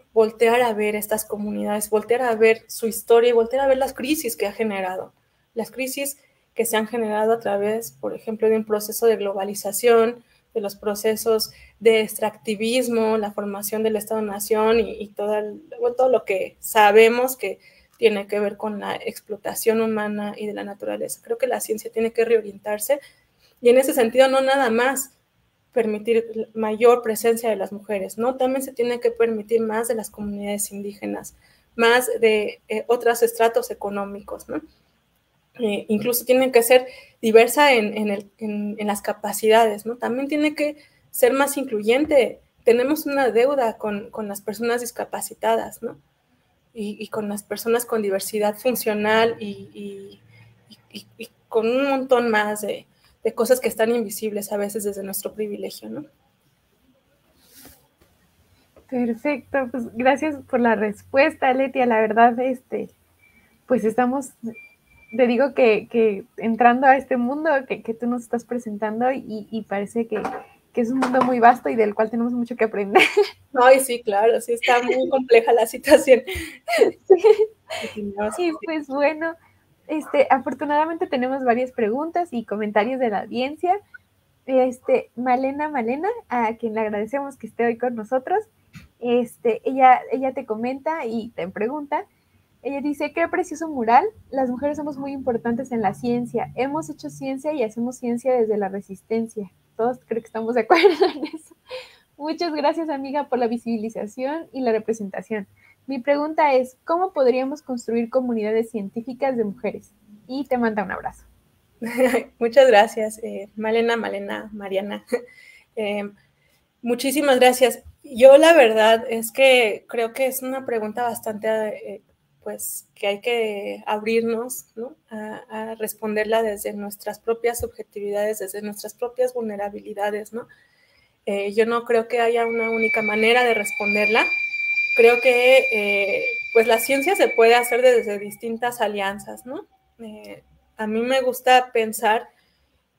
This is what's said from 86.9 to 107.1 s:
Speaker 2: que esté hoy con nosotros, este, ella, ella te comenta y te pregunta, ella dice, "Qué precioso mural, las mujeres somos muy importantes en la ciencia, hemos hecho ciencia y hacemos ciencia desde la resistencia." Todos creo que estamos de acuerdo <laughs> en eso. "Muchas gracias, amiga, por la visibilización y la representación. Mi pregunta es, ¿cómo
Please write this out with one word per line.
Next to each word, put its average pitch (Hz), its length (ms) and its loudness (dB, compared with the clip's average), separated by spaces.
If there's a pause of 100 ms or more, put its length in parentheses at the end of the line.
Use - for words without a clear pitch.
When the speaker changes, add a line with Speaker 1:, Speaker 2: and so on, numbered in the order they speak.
Speaker 2:
que 220 100 -14
esté - 180 -2
hoy 233 120 0
con 240 180 -4
nosotros, 262 480 -2 (560)
este, 240 640 -2
ella, 254 380 6 (100)
ella 262 220 -2
te 269 120 -8
comenta 269 600 -4
y 226 240 -6
te 165 180 -8
pregunta, 285 580 -6 (580)
ella 277 180 -6
dice, 294 320 -4
"Qué 339 140 -2
precioso 330 400 -4
mural, 262 380 4 (260)
las 262 180 0
mujeres 285 280 -4
somos 294 200 -6
muy 277 140 -8
importantes 233 600 -4
en 233 100 -2
la 202 120 0
ciencia, 240 640 -4
hemos 285 340 -4
hecho 302 200 -12
ciencia 269 440 -6
y 285 100 -2
hacemos 233 340 -6
ciencia 240 360 -2
desde 220 240 2
la 196 120 -2
resistencia." 202 800 -6 (260)
Todos 247 280 -2
creo 226 160 -4
que 226 60 -14
estamos 226 280 -4
de 240 60 2
acuerdo 330 260 6
<laughs> 339 280 2
en 269 100 -10
eso. - 300 -14 (640)
"Muchas 320 360 -6
gracias, 311 360 -2
amiga, 277 400 -6
por 240 100 -2
la 247 80 0
visibilización 233 1040 -6
y 262 100 -8
la 240 100 0
representación. 220 760 -6 (380)
Mi 269 140 -8
pregunta 294 540 0
es, 254 300 0
¿cómo 370 300 -2